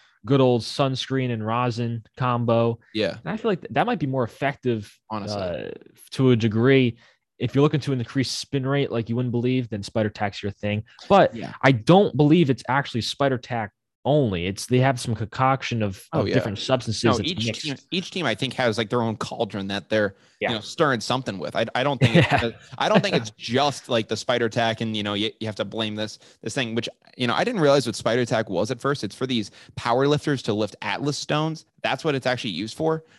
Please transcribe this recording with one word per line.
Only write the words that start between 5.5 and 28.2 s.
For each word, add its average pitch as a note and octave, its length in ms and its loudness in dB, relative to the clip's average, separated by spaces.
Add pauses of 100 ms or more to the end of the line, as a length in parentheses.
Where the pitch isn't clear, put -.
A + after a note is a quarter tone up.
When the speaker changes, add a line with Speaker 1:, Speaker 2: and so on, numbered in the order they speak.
Speaker 1:
to C3 200 4
a B2 40 8
degree. A#2 640 4 (420)
If - 140 -2
you're C3+ 80 4
looking D3+ 200 4
to C#3+ 120 -2
increase B2 380 -2
spin - 340 -4
rate C#3 260 0
like A#2 180 -2
you A#2 60 -2
wouldn't B2 160 -2
believe, A#2+ 380 0
then G#2 140 -8
Spider G#2+ 260 -2
Tack's - 320 -4
your G2+ 100 -4
thing. G#2 320 -4 (240)
But F#3 280 6
Speaker 2:
Yeah. A2 260 -10
Speaker 1:
I C3+ 100 8
don't E3 460 6
believe D3+ 320 6
it's B2+ 180 -2
actually B2+ 340 -2
Spider C3+ 360 0
Tack A2+ 340 -6 (340)
only. A#2 420 2
It's, G2 200 -6
they B2+ 120 4
have B2+ 220 2
some A#2+ 120 -4
concoction A#2+ 680 0
of, G2 180 -4 (120)
Speaker 2:
Oh, D#3 80 2
Speaker 1:
of G2 80 0
Speaker 2:
yeah. G2 40 0
Speaker 1:
different G2 240 -2
substances B2 460 -2
Speaker 2:
No, B2 140 4
Speaker 1:
that's G2 120 -4
Speaker 2:
each A2 160 -4
Speaker 1:
mixed. A2 160 -4
Speaker 2:
team, C#3+ 140 -6 (160)
each F3 180 -4
team, F3+ 160 -6
I A#2 100 0
think, B2+ 180 -4
has, A#2 240 0
like, A2+ 120 -2
their B2 120 0
own A2+ 160 -2
cauldron G2+ 500 -6
that G2+ 220 -8
they're, G#2+ 260 2 (240)
Speaker 1:
Yeah. G2 100 0
Speaker 2:
you A#2 60 -2
know, G#2+ 60 -6
stirring C3+ 400 0
something B2 360 -4
with. D#2 200 -6
I, A2+ 80 2 (100)
I B2 80 0
don't C#3 160 -2
think A#2+ 160 4
it's D#3+ 120 8
Speaker 1:
<laughs> - 40 -8
Yeah. - 80 4
Speaker 2:
just, A#2 160 -4 (220)
I C#3 120 0
don't G#3+ 140 6
think G3 140 0
it's A2+ 140 -4
just, C3 580 -2
like, A#2 180 0
the A2+ 80 -2
Spider A#2+ 320 0
Tack A2+ 320 0
and, A2 160 -4
you G#2+ 80 -4
know, G#2 100 -2
you, G#2+ 180 -2 (100)
you A2 60 -4
have G#2+ 80 -6
to G#2+ 100 -4
blame G#2+ 300 -6
this, G#2+ 240 -6 (220)
this - 140 -8
thing, A#2+ 180 -2
which, A#2 140 -2 (300)
you B2 100 0
know, A#2 80 2
I - 80 2
didn't A3+ 160 0
realize C#3+ 260 4
what A2+ 120 -4
Spider A#2+ 280 2